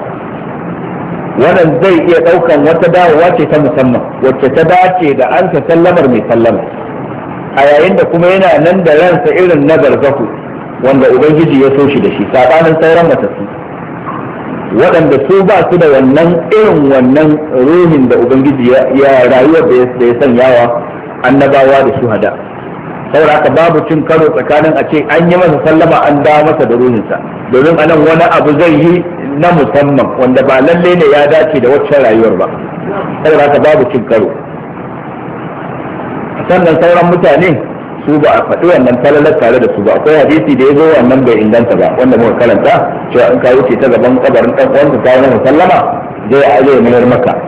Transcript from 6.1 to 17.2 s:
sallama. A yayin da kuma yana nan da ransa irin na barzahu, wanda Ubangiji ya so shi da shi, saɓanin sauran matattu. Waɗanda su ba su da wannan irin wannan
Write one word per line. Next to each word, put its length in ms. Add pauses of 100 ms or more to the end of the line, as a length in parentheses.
sallama. 380 (880)
A 120
yayin 320
da 100
kuma 200
yana 320
nan 240
da 120
ransa 380
irin 340
na 120
barzahu, 480 (520)
wanda 300
Ubangiji 540
ya 100
so 160
shi 140
da 80
shi, 180
saɓanin 500
sauran 280
matattu. 400 (1200)
Waɗanda 540
su 200
ba 220
su 140
da 100
wannan 440 (160)
irin 380
wannan 440 (220)